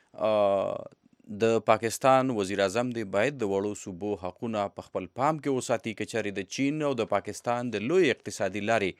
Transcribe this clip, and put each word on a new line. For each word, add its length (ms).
آ، 160
د 160
پاکستان 680
وزیر 320
اعظم 280
دی 140
باید 340
د 60
وړو 300
صوبو 500
حقونه 440
په 140
خپل 240
پام 320
کې 100
وساتي 460
که 120
چېرې 240
د 120
چین 400
او 120
د 100
پاکستان 680
د 60
لوی 360
اقتصادي 480
لارې 400